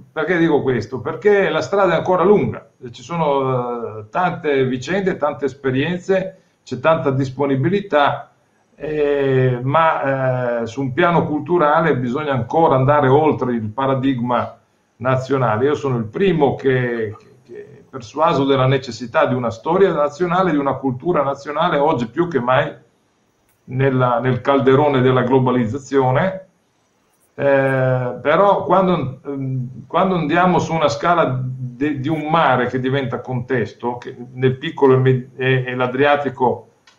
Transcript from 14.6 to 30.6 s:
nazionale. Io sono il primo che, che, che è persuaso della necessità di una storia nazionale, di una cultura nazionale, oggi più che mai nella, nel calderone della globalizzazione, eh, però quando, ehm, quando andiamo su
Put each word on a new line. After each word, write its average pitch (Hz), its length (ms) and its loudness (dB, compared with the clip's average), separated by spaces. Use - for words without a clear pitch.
nazionale. 127 680 0
Io 147 100 2
sono 131 220 -4
il 113 80 -4
primo 156 500 0
che, 120 640 -2
che, - 100 -20
che - 120 -20
è - 340 -20
persuaso 143 560 -2
della 131 220 2
necessità 131 580 0
di 127 80 0
una 123 160 -2
storia 180 420 2
nazionale, 170 600 0
di 151 60 0
una 139 180 0
cultura 143 480 -2
nazionale, 151 540 -2
oggi 143 300 2
più 170 200 -2
che 160 120 0
mai 123 320 0
nella, 127 540 0
nel 123 220 -2
calderone 135 600 4
della 127 220 4
globalizzazione, 127 1200 0
eh, 131 840 0
però 185 420 2
quando, 175 600 0
ehm, 131 600 -6
quando 185 280 0
andiamo 175 440 2
su 160 120 -4